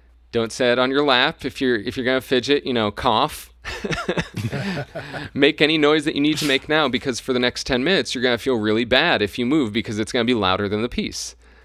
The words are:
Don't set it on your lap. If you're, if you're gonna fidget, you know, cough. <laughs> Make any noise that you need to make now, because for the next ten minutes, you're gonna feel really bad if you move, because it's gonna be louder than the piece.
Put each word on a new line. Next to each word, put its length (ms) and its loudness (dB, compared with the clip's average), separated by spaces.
Don't 200 0
set 220 2
it 60 4
on 100 4
your 140 2
lap. 420 2
If 160 -8
you're, 160 2
if 180 -8
you're 100 -4
gonna 160 2
fidget, 440 0
you 80 -2
know, 180 2
cough. 640 0
<laughs> 1700 -6
Make 280 2
any 160 2
noise 280 2
that 100 -4
you 60 0
need 160 0
to 80 -2
make 240 0
now, 180 2
because 320 -2
for 140 -2
the 60 0
next 260 -2
ten 180 0
minutes, 320 0
you're 80 -4
gonna 140 2
feel 180 0
really 300 2
bad 360 2
if 160 -2
you 80 0
move, 280 0
because 260 -4
it's 120 -4
gonna 140 0
be 80 2
louder 360 2
than 120 -2
the 80 -2
piece. 460 -8